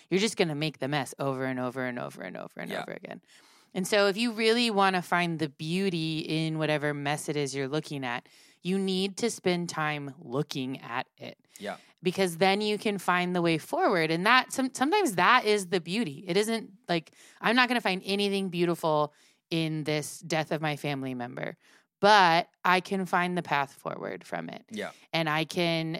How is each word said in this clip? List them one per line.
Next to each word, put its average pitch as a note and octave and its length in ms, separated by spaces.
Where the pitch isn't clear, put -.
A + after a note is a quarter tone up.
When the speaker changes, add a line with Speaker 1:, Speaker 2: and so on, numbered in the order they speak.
Speaker 1:
you're F#3 80
just A3 180
gonna E3 180
make D#3 240
the C3 80
mess C#3 320
over C3+ 260
and C3 140
over B2+ 260
and B2 120
over - 240
and F#2 160
over - 220
and - 100
Speaker 2:
Yeah. F#2 140
Speaker 1:
over - 80
again. - 300
And F#3 140
so G3+ 200
if G3 100
you A#3 140
really A3+ 380
wanna F#3+ 320
find E3+ 380
the D#3 100
beauty D#3+ 680
in D#3+ 400
whatever D3+ 340
mess C#3+ 340
it D3+ 80
is C#3 200
you're C#3 120
looking C#3+ 380
at, A#2+ 220
you F#3 160
need F#3+ 380
to A3 120
spend F3 400
time D3 500
looking C3+ 640
at B2+ 260
it. - 200
Speaker 2:
Yeah. G2 180
Speaker 1:
Because F3+ 340
then G3 240
you G#3 160
can G3+ 220
find F3+ 360
the F3+ 60
way E3 160
forward. G3+ 540
And F3 140
that B3 280
some-, C4 200
sometimes D#4+ 420
that G#3 300
is G#3 220
the F3 140
beauty. E3+ 460
It E3+ 100
isn't, A3 340
like, E3+ 240
I'm A3 140
not B3 120
gonna A#3+ 140
find F#3+ 240
anything G3 440
beautiful E3 640
in D#3 340
this D3+ 360
death D#3+ 320
of D#3 100
my D3+ 140
family C3+ 400
member, - 400
but F#3 500
I F3+ 180
can F#3+ 240
find F3+ 320
the F3 40
path C#3+ 320
forward - 500
from E2 260
it. - 200
Speaker 2:
Yeah. G2+ 220
Speaker 1:
And E3 160
I D#3 160
can, E3 540